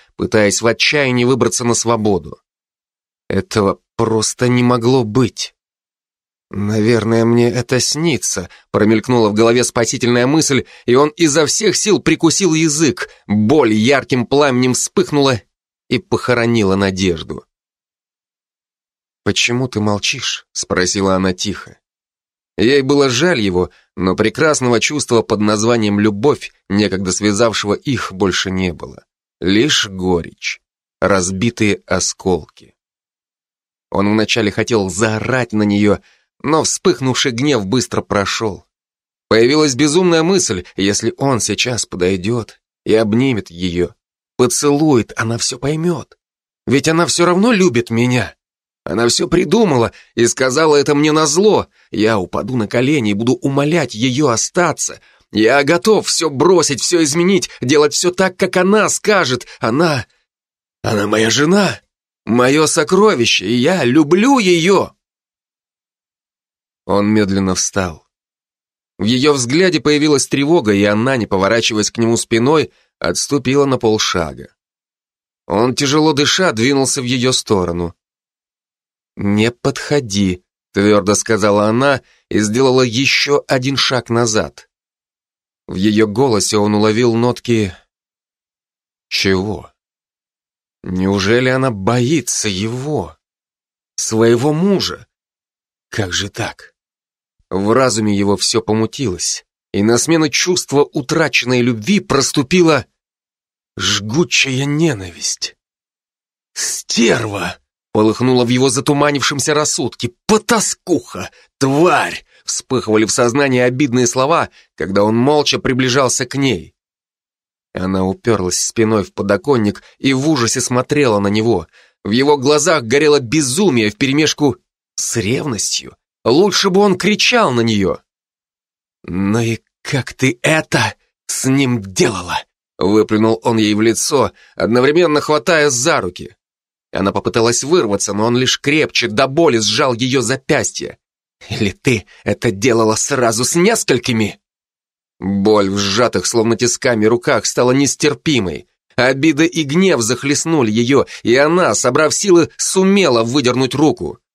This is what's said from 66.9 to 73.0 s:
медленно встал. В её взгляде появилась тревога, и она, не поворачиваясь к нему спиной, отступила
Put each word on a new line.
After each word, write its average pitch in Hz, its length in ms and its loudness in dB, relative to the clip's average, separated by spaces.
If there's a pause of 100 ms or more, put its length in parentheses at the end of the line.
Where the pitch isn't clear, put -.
медленно 98 480 0
встал. 90 520 -6 (920)
В 101 60 -4
её 127 280 2
взгляде 147 480 0
появилась 147 460 0
тревога, 143 460 0
и 101 120 2
она, 110 320 0
не 104 100 -2
поворачиваясь 104 640 -2
к - 80 -8
нему 117 180 2
спиной, 123 560 0 (260)
отступила 135 640 0